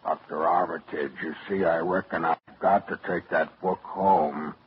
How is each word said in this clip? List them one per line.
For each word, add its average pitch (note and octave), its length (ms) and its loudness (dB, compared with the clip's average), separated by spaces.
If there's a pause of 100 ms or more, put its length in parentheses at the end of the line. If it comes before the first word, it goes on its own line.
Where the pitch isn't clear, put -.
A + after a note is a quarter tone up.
Doctor D#2 440 -4
Armitage, D#2+ 640 0 (100)
you D#2+ 120 -6 (140)
see, F#2+ 180 0
I E2 140 4
reckon E2+ 460 -2
I've E2 120 2 (240)
got G2 260 4
to G2+ 200 -6
take F2 220 -4
that D#2 320 -2
book F#2 220 -2
home. D#2 720 2 (120)